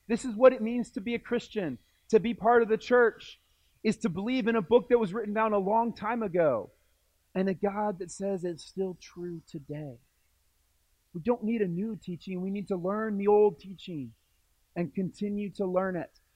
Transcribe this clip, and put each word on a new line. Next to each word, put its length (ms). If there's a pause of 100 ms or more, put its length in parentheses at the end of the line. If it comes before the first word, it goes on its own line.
This 180
is 80
what 180
it 120
means 280
to 100
be 120
a 60
Christian, 580 (320)
to 100
be 140
part 300
of 60
the 80
church, 600 (440)
is 140
to 120
believe 380
in 80
a 80
book 260
that 80
was 160
written 220
down 180
a 60
long 340
time 300
ago 480 (640)
and 140
a 40
God 460
that 100
says 340
it's 220
still 340
true 480
today. 460 (1200)
We 80
don't 220
need 180
a 60
new 340
teaching. 400
We 80
need 200
to 80
learn 420
the 80
old 320
teaching 520 (640)
and 160
continue 600
to 160
learn 300
it 120 (260)